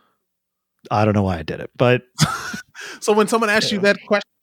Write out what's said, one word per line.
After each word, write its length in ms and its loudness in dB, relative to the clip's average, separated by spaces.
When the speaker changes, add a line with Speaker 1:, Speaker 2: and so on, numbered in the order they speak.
Speaker 1:
I 120 2
don't 100 4
know 100 2
why 140 -2
I 40 -10
did 160 -8
it, 180 -14
but 280 2
Speaker 2:
<laughs> 800 -6
So 120 0
when 140 4
someone 240 0
asks 220 0
you 60 -2
Speaker 1:
Yeah. 140 4
Speaker 2:
that 140 -6
question, 160 0